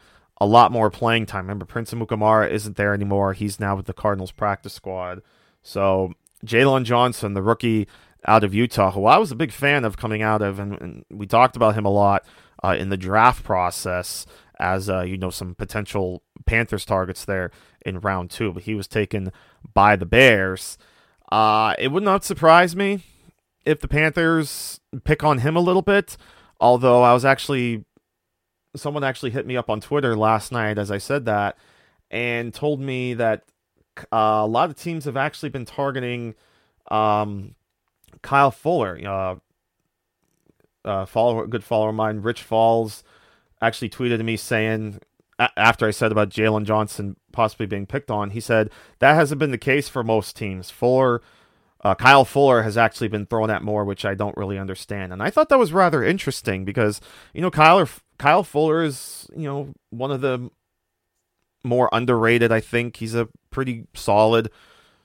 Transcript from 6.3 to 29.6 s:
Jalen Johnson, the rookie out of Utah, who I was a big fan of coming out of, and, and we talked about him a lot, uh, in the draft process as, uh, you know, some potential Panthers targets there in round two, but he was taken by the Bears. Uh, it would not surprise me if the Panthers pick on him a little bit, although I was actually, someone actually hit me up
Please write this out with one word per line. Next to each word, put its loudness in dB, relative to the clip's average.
Jalen 4
Johnson, 0
the -4
rookie 0
out 6
of 0
Utah, 2
who -2
I 6
was 0
a -12
big -4
fan 0
of -6
coming -6
out 0
of, -4
and, -10
and -16
we -14
talked 4
about 4
him -2
a 0
lot, 2
uh, 0
in -6
the -4
draft 2
process -4
as, -2
uh, -2
you -6
know, -6
some -12
potential -6
Panthers -2
targets -4
there -4
in -8
round -4
two, -6
but -12
he -6
was -8
taken -4
by 6
the -2
Bears. 4
Uh, 4
it -2
would -2
not 0
surprise 4
me -4
if 0
the -8
Panthers 0
pick 0
on 2
him 0
a 2
little 2
bit, 0
although 6
I 8
was 2
actually, 0
someone -6
actually -4
hit -6
me -4
up -4